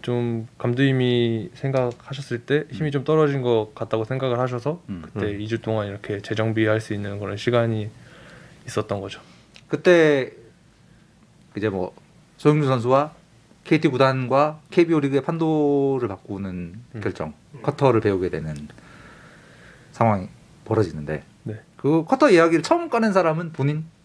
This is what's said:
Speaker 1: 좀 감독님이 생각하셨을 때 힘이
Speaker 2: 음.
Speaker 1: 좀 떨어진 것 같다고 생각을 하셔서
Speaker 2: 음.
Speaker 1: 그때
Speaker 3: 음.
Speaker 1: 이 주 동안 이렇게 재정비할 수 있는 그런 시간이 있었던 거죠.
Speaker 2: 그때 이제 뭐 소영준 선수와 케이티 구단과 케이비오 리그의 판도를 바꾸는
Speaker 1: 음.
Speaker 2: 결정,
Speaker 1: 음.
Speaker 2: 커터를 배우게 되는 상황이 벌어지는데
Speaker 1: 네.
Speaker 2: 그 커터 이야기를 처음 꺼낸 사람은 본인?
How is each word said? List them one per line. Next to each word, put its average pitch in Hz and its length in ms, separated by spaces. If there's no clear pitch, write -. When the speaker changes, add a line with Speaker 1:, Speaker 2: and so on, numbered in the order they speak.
Speaker 1:
좀 120 440
감독님이 123 960
생각하셨을 131 840
때 147 300
힘이 156 200
Speaker 2:
음. - 20
Speaker 1:
좀 135 120
떨어진 147 380
것 113 320
같다고 110 300
생각을 131 340
하셔서 127 500
Speaker 2:
음. 90 140
Speaker 1:
그때 101 320
Speaker 3:
음. 101 60
Speaker 1:
이 107 80
주 113 120
동안 110 280
이렇게 101 320
재정비할 110 600
수 110 140
있는 101 260
그런 101 160
시간이 113 520
있었던 101 340
거죠. 98 200
Speaker 2:
그때 156 640
이제 107 120
뭐 92 260
소영준 151 320
선수와 131 440
케이티 160 240
구단과 135 720
케이비오 165 300
리그의 139 220
판도를 143 840
바꾸는 95 680
Speaker 1:
음. 113 60
Speaker 2:
결정, 85 320
Speaker 1:
음. - 80
Speaker 2:
커터를 135 380
배우게 95 280
되는 78 260
상황이 107 360
벌어지는데 78 580
Speaker 1:
네. 107 160
Speaker 2:
그 160 280
커터 262 260
이야기를 165 320
처음 339 280
꺼낸 226 220
사람은 165 400
본인? 151 320